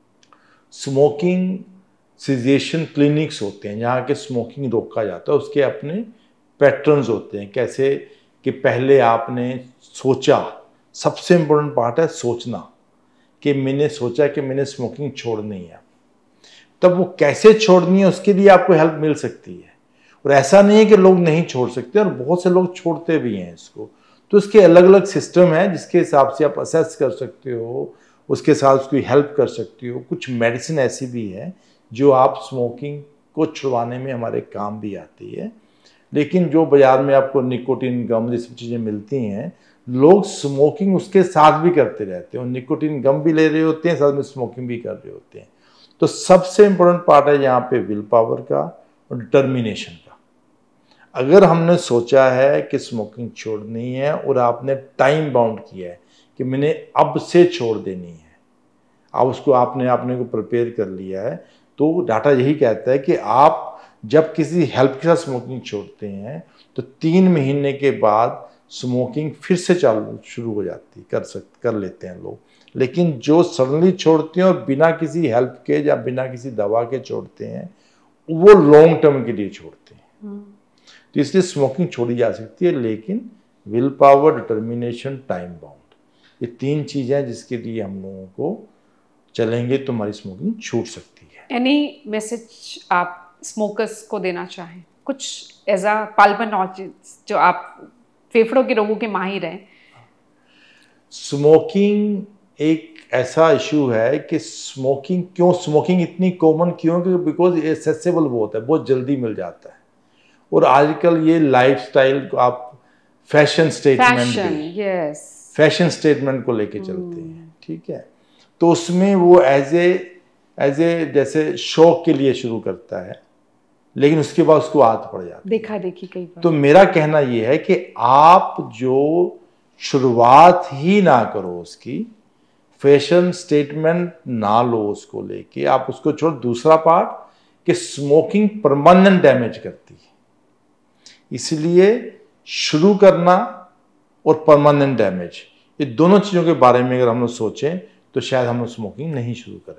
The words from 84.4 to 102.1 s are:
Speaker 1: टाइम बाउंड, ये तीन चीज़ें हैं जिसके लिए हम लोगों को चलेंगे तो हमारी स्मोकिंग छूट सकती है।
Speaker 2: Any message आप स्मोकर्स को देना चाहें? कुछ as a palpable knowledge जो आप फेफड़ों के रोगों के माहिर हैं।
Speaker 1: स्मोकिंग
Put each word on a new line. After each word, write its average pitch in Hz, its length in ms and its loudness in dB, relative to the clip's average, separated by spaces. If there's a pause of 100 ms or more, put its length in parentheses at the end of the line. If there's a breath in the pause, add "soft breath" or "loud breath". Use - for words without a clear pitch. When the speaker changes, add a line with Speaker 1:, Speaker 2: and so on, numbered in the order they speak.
Speaker 1:
टाइम 90 200 -10
बाउंड, - 460 -20 (460)
ये 120 60 -10
तीन 139 360 -6
चीज़ें 135 340 -6
हैं 143 100 -4
जिसके 120 300 -12
लिए 113 240 -10
हम 98 140 -10
लोगों 95 300 -16
को 170 440 -10 (680)
चलेंगे 120 420 -2
तो 135 160 -6
हमारी 107 180 -6
स्मोकिंग 104 500 -10
छूट 117 240 -6
सकती - 420 -20
है। - 340 -10
Speaker 2:
Any 277 540 -2
message 214 760 -14
आप 180 280 -2 (240)
स्मोकर्स 214 580 -6
को - 180 -10
देना 180 260 -6
चाहें? 175 380 -20 (220)
कुछ - 480 -12 (160)
as 196 100 0
a 208 160 0 (240)
palpable 208 280 4
knowledge 190 400 -6 (400)
जो 202 100 -4
आप - 520 -2 (440)
फेफड़ों 240 300 2
के 220 100 -4
रोगों 214 220 -2
के 226 120 -8
माहिर 190 380 -6
हैं। 175 220 -14 (1400 soft breath)
Speaker 1:
स्मोकिंग 196 1120 0 (360)